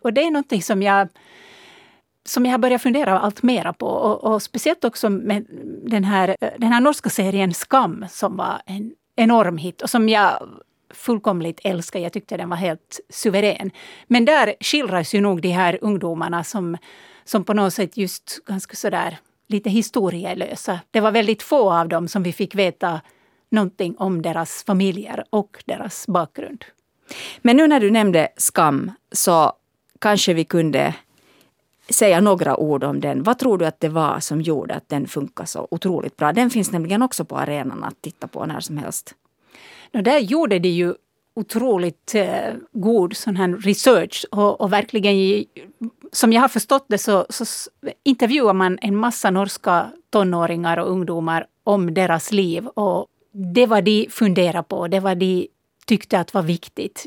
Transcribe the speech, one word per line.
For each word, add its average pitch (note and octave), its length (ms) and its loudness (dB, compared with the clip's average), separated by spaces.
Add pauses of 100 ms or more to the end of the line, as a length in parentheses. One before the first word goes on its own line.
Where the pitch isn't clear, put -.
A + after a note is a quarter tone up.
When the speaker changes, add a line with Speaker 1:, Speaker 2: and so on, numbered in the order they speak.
Speaker 1:
och A#3 120 -2
det C#4 100 2
är E4 80 0
någonting C#4+ 300 -2
som G3 220 -2
jag, G3 240 4 (1160)
som B3 200 0
jag B3 60 2
har B3+ 60 2
börjat B3 240 2
fundera A#3+ 380 2
allt G3+ 240 -4
mera F#3 300 0
på. - 140 -6
Och, G#3+ 460 0
och G#3 80 0
speciellt D4+ 440 -2
också A3+ 240 -2
med G3+ 360 -2 (380)
den A3 200 0
här, F#3+ 320 2 (220)
den A#3 140 2
här A#3+ 100 4
norska C#4 280 2
serien G3 440 0
Skam, G#3+ 560 0
som F#3+ 280 -4
var F#3 280 -6
en G#3 280 -10 (220)
enorm A3+ 420 4
hit E3+ 240 -10
och - 80 -6
som A3 200 4
jag G3+ 380 2 (460)
fullkomligt F#3 720 -2
älskar. F#3 360 -4
Jag E3+ 140 -8
tyckte G3+ 240 -10
den F3 120 -8
var F3 80 -6
helt F3 420 -6 (100)
suverän. G3 640 -2 (360)
Men A#3+ 180 4
där G#3 340 4
skildras F#3+ 560 -2
ju G3+ 60 2
nog G3 200 0
de F3+ 80 0
här F3+ 320 2
ungdomarna E3+ 640 -2
som, F3 340 -6 (460)
som G3+ 200 -2
på G#3 100 -2
något G3 200 2
sätt F#3 240 -6
just - 480 -8
ganska G3 300 -8
sådär E3+ 420 -4 (300)
lite G#3 220 -4
historielösa. F#3 1080 -4 (120)
Det A3+ 80 0
var G#3+ 120 2
väldigt G#3+ 320 0
få A3+ 300 4
av E3+ 160 2
dem E3+ 180 -2
som F#3 160 -2
vi E3+ 100 -2
fick F#3+ 220 -6
veta F3 460 0 (500)
någonting F#3+ 460 -2
om F#3+ 240 -2
deras E3 420 -6
familjer G3 640 -2
och - 360 -4
deras - 420 -10
bakgrund. F3+ 580 -6 (760)
Speaker 2:
Men A#3+ 160 6
nu D#4 100 8
när D4 120 6
du G#3 120 4
nämnde G3 460 4
Skam D#3 540 2 (200)
så E3 420 2 (480)
kanske G3+ 320 2
vi E3 100 0
kunde D#3 520 0 (920)
säga F#3+ 320 4
några F3+ 360 4
ord D3 260 -2
om C#3+ 160 -2
den. C#3 240 -4
Vad G#3+ 160 0
tror A#3 180 2
du E3+ 80 0
att D#3+ 140 -4
det D#3+ 100 -2
var D#3 300 0
som D#3 220 -4
gjorde D3 340 -4
att - 140 -12
den C#3+ 180 -4
funkar - 380 -8
så - 260 -10
otroligt F3 460 -4
bra? D3 160 2
Den A#3+ 160 2
finns A3+ 220 -2
nämligen F3+ 300 -2
också B3 240 -2
på C3+ 120 -10
arenan C3+ 460 -6
att - 180 -12
titta - 260 -12
på - 180 -10
när D#3+ 140 -8
som D#3+ 180 -10
helst. - 380 -10 (760)
Speaker 1:
Nå, A#3 100 -2
där C4+ 180 4
gjorde A3 400 2
de F3+ 100 0
ju F3 240 0 (400)
otroligt, A3 800 -2
eh, G#3 380 -2 (180)
god G#3 440 2
sån G3+ 200 -4
här F#3 120 2
research F#3+ 840 2
och, G3+ 300 2
och G3+ 120 0
verkligen G#3 400 2
i, G3 340 2 (640)
som A3+ 220 4
jag A#3 80 4
har B3+ 60 4
förstått C4+ 400 0
det - 100 0
så, G3+ 320 0
så - 140 -10
s-, - 260 -10 (340)
intervjuar B3 500 2
man F#3+ 280 2
en G3+ 140 0
massa A3+ 360 0
norska G3 600 0 (180)
tonåringar E3+ 680 0
och F#3 140 -2
ungdomar E3 540 -2 (180)
om F#3+ 300 0
deras E3+ 380 0
liv F#3+ 360 0
och F#3+ 400 -2 (240)
det G3 340 2
var A3 160 4
de G#3 280 2
funderade F3 540 2
på, F3 240 -4
det F#3+ 120 0
var F#3+ 160 0
de F#3 320 0 (380)
tyckte - 340 0
att E3+ 140 -6
var G3 80 0
viktigt, - 640 -6